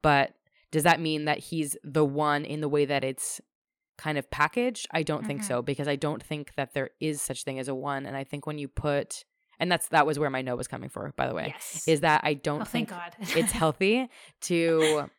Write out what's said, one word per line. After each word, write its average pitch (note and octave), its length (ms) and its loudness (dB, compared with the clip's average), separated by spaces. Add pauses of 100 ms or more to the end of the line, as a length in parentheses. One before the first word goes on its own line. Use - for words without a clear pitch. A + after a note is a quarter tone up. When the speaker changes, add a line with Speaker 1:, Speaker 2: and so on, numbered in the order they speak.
Speaker 1:
But C#3+ 320 4 (380)
does D#3 120 2
that E3 180 8
mean D#3 240 -2
that D3 140 0
he's D3+ 440 -4
the D3 220 4
one D3 400 0
in D3+ 160 -6
the D3 80 -2
way D3 160 4
that C#3 180 0
it's - 380 -6 (560)
kind D#3 200 -2
of - 140 -6
packaged? A#3+ 600 0
I E3 120 0
don't D3+ 240 -2
think C#3+ 140 -4
Speaker 2:
Mm-hmm. G2+ 60 -6
Speaker 1:
so, B2 140 0
because C#3+ 260 -2
I C#3+ 100 0
don't D3 260 -4
think D3 320 -8
that C#3 180 -6
there C3+ 180 -2 (100)
is D3+ 200 -2
such - 220 -6
thing C3 160 -6
as C3 80 -6
a C3+ 80 -4
one. C#3 300 -4
And C3+ 100 -8
I C3+ 80 -4
think D3 240 -8
when D3+ 100 -6
you C#3+ 120 -6
put, - 560 -2 (340)
and F3+ 120 0
that's, - 180 0
that D3+ 180 6
was D3 100 0
where D3 120 0
my C3 120 -2
no B2+ 140 -2
was - 120 -6
coming - 220 -10
for, - 280 -8
by C3 100 0
the B2+ 80 -4
way, - 140 -4
Speaker 2:
Yes. - 380 -8
Speaker 1:
is D#3 140 4
that D#3 220 4
I D3+ 120 0
don't D3 260 -4
Speaker 2:
Oh, - 40 -4
thank A#3 240 -4
Speaker 1:
think F3+ 100 -10
Speaker 2:
God. - 200 -12
<laughs> - 0 - (180)
Speaker 1:
it's G3 140 2
healthy G3+ 580 2 (340)
to D#3+ 760 4